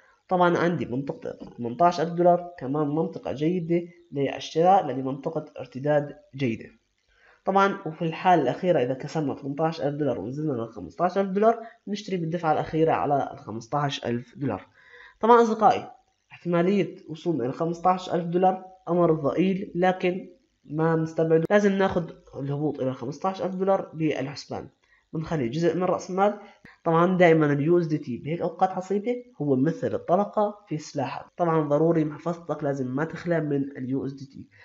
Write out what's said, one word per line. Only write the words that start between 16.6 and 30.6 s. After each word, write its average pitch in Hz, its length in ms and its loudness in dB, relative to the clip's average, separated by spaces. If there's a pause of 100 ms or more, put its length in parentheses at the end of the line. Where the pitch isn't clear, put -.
وصولنا 160 340 -4
لخمستاش 170 720 0
ألف 170 120 0
دولار 185 380 2 (260)
أمر 170 240 4
ضئيل، 165 640 0
لكن 185 540 0 (360)
ما 160 300 0
نستبعده. 160 540 2
لازم 208 220 4
ناخد 190 400 0 (280)
الهبوط 143 400 -4
إلى 127 140 -2
خمستاش 143 480 -6
ألف 185 140 -4
دولار 190 380 0
بالحسبان، 135 720 -4 (460)
بنخلي 156 360 -2
جزء 160 260 0
من 180 80 -2
رأس 180 260 -2
المال. 202 300 0 (440)
طبعا 170 340 4
دائما 160 360 6
اليو 156 260 2
اس 170 80 0
دي 151 100 0
تي 120 200 -8
بهيك 151 240 -6
أوقات 190 280 0
حصيبة 202 540 -4 (180)
هو 143 140 2
مثل 131 400 0
الطلقة 202 720 -2